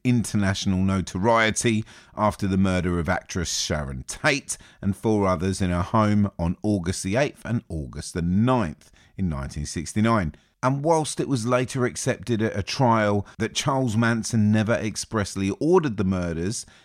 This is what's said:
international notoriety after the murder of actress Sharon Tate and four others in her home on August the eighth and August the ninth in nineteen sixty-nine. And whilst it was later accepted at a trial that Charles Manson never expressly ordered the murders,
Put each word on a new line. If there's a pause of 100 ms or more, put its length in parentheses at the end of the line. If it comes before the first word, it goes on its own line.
international
notoriety (320)
after
the
murder
of
actress
Sharon
Tate (240)
and
four
others
in
her
home
on
August
the
eighth
and
August
the
ninth (240)
in
nineteen
sixty-nine. (260)
And
whilst
it
was
later
accepted
at
a
trial (120)
that
Charles
Manson
never
expressly (100)
ordered
the
murders, (200)